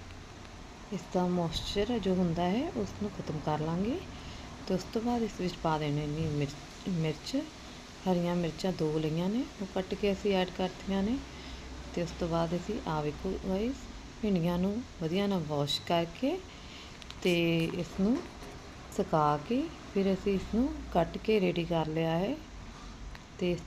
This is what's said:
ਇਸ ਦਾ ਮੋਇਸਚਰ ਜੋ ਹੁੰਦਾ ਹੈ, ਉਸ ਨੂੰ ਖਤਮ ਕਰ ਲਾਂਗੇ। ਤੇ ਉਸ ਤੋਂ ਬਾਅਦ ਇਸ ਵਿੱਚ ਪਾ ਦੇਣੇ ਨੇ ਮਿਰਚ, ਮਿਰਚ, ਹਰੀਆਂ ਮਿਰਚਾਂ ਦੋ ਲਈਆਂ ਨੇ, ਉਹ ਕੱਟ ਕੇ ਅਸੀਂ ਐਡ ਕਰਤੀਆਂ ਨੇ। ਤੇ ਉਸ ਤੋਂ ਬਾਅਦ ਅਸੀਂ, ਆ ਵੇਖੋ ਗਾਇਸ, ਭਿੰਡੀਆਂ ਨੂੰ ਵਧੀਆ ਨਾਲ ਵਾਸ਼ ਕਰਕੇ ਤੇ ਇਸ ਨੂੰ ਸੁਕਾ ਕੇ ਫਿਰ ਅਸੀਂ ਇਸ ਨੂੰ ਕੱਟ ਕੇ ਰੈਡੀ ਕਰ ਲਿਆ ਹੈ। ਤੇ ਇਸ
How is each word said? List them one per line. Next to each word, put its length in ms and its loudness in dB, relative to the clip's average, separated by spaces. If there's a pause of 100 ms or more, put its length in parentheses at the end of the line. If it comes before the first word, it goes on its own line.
(920)
ਇਸ 80 -4 (120)
ਦਾ 140 4
ਮੋਇਸਚਰ 720 0
ਜੋ 160 4
ਹੁੰਦਾ 280 4
ਹੈ, 320 2
ਉਸ 140 -2 (120)
ਨੂੰ 160 0
ਖਤਮ 280 -4
ਕਰ 140 2
ਲਾਂਗੇ। 400 0 (680)
ਤੇ 60 2
ਉਸ 100 2 (100)
ਤੋਂ 80 0
ਬਾਅਦ 200 2
ਇਸ 180 0
ਵਿੱਚ 140 0 (100)
ਪਾ 140 4
ਦੇਣੇ 300 0
ਨੇ 220 0
ਮਿਰਚ, 260 0 (340)
ਮਿਰਚ, 460 0 (760)
ਹਰੀਆਂ 260 4
ਮਿਰਚਾਂ 380 0
ਦੋ 260 2
ਲਈਆਂ 300 2
ਨੇ, 140 2 (180)
ਉਹ 140 -2
ਕੱਟ 180 -2
ਕੇ 180 2
ਅਸੀਂ 240 2
ਐਡ 220 4
ਕਰਤੀਆਂ 460 0
ਨੇ। 140 2 (800)
ਤੇ 80 0
ਉਸ 60 -2 (100)
ਤੋਂ 80 0
ਬਾਅਦ 280 2
ਅਸੀਂ, 320 -2
ਆ 140 0
ਵੇਖੋ 380 -2 (100)
ਗਾਇਸ, 260 2 (460)
ਭਿੰਡੀਆਂ 360 4
ਨੂੰ 260 2 (180)
ਵਧੀਆ 260 2
ਨਾਲ 200 2
ਵਾਸ਼ 340 0
ਕਰਕੇ 580 2 (800)
ਤੇ 420 6
ਇਸ 240 0 (120)
ਨੂੰ 180 6 (800)
ਸੁਕਾ 420 4 (100)
ਕੇ 140 2 (300)
ਫਿਰ 200 4
ਅਸੀਂ 200 2
ਇਸ 220 0
ਨੂੰ 200 2 (180)
ਕੱਟ 240 2
ਕੇ 240 4
ਰੈਡੀ 220 2
ਕਰ 240 2
ਲਿਆ 300 2
ਹੈ। 180 0 (1040)
ਤੇ 120 2
ਇਸ 160 0